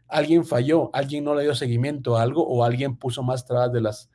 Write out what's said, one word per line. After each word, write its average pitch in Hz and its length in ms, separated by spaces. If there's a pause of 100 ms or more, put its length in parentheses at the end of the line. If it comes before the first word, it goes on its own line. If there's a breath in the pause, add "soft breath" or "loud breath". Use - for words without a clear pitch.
Alguien 151 360
falló, 143 480
alguien 143 300
no 147 140
le 143 80
dio 147 100
seguimiento 123 640
a 113 60
algo 143 220
o 120 200
alguien 123 320
puso 131 260
más 127 240
trabas 123 260
de 120 100
las, 107 320